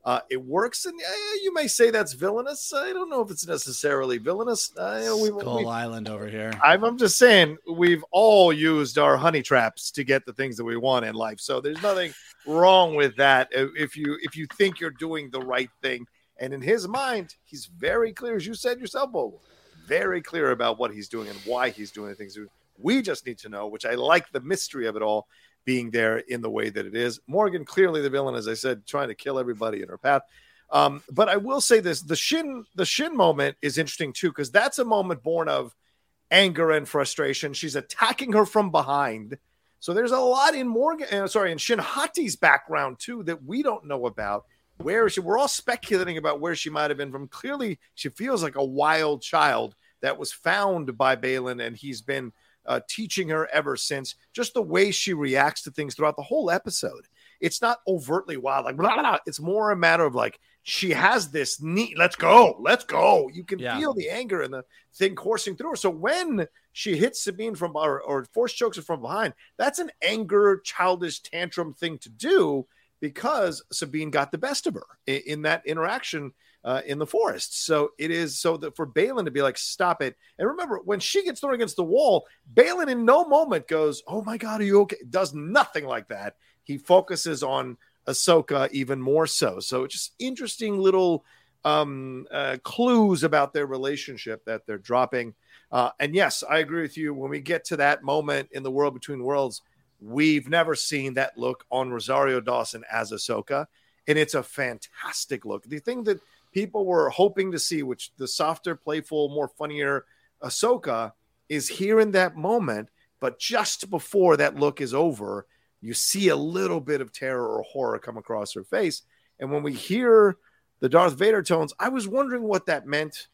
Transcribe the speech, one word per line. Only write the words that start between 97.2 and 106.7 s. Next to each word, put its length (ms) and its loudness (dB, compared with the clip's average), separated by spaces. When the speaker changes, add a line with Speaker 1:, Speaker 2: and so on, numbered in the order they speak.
Speaker 1:
we 100 -8
get 260 -4
to 100 -6
that 260 2
moment 500 -2
in 100 -10
the 100 -6
World 220 0
Between 280 -10
Worlds, 400 -2
we've 480 0
never 260 2
seen 400 -6
that 240 -4
look 320 -6
on 220 -2
Rosario 480 0
Dawson 500 -4
as 220 -4
Ahsoka. 540 -4
And 100 4
it's 160 0
a 80 0
fantastic 1000 -8
look. 200 -8
The 140 -10
thing 260 -8
that 160 0
people 320 -2